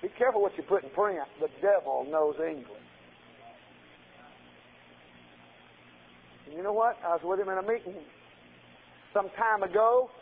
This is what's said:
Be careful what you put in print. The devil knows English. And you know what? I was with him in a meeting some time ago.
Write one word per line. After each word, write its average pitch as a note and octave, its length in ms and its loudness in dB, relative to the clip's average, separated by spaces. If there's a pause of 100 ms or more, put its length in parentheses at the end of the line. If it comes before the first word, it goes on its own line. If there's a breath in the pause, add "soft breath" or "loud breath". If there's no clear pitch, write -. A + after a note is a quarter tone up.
Be F3+ 80 -6 (100)
careful A#3+ 220 2
what G3+ 160 2
you - 60 -10
put F#3 200 2
in C3+ 80 -14
print. F#3+ 280 0 (220)
The D3+ 80 -2 (120)
devil C3+ 500 2
knows D3+ 300 0
English. C#3 260 -6 (3750)
And D3 100 -16
you F3 60 -10
know G#3 100 -2
what? A3+ 320 2
I E3+ 80 0
was E3 100 0
with F#3+ 180 -2
him G3 80 -2
in F#3+ 100 -2
a F#3+ 40 -4
meeting G#3+ 320 -4 (1200)
some G3 140 0 (100)
time G#3+ 240 2
ago. A3+ 480 4 (120)